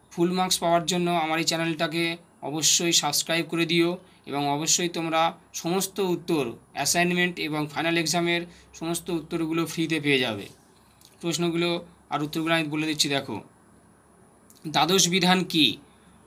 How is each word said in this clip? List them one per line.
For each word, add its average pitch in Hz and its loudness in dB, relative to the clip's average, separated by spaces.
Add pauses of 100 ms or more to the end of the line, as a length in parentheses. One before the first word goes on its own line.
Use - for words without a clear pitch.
(120)
ফুল 175 0
মার্কস 185 0
পাওয়ার 170 2
জন্য 175 0
আমার 160 0
এই 160 -2
চ্যানেলটাকে 165 -2 (240)
অবশ্যই 156 0
সাবস্ক্রাইব 160 0
করে 170 0
দিও 170 2 (280)
এবং 143 -2
অবশ্যই 160 0
তোমরা 165 0 (160)
সমস্ত 190 -2
উত্তর, 165 0 (220)
অ্যাসাইনমেন্ট 175 0
এবং 151 -2
ফাইনাল 165 0
এক্সামের 170 0 (320)
সমস্ত 165 -6
উত্তরগুলো 165 -2
ফ্রিতে 160 -2
পেয়ে 143 2
যাবে। 110 -2 (760)
প্রশ্নগুলো 170 0 (240)
আর 147 -2
উত্তরগুলো 160 0
আমি 160 2
বলে 156 -4
দিচ্ছি, 151 0
দেখো। 135 -2 (1300)
দ্বাদশ 156 4
বিধান 185 2
কি? 147 2 (500)